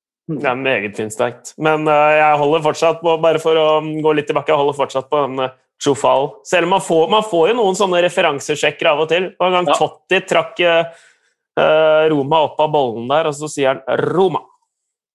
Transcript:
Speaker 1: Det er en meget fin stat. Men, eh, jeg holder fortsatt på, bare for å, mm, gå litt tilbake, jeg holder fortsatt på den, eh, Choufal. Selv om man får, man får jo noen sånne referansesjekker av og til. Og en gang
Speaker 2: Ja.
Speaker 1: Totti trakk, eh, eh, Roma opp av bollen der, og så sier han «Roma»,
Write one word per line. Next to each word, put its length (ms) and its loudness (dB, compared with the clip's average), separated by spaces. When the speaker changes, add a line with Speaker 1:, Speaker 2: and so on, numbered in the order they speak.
Speaker 1:
Det 140 -8
er 100 0
en 140 -6
meget 320 -2
fin 120 -6
stat. 420 -6
Men, 260 0
eh, 300 4
jeg 220 2
holder 240 0
fortsatt 360 0
på, 220 0
bare 160 2
for 180 0
å, 100 2
mm, 220 -6
gå 140 2
litt 100 -4
tilbake, 260 -4
jeg 60 2
holder 180 0
fortsatt 320 -4
på 180 0
den, 140 -6
eh, 100 -2
Choufal. 520 0
Selv 200 0
om 60 -2
man 100 2
får, 300 0
man 120 2
får 260 0
jo 60 2
noen 220 0
sånne 260 0
referansesjekker 840 -2
av 140 2
og 80 -2
til. 300 -2
Og 80 0
en 60 0
gang 160 0
Speaker 2:
Ja. 60 4
Speaker 1:
Totti 520 -2
trakk, 340 -2
eh, 240 2
eh, 520 4
Roma 260 0
opp 120 -8
av 120 0
bollen 360 -2
der, 200 0
og 60 -6
så 140 -10
sier 200 -2
han 140 -2
«Roma», 420 0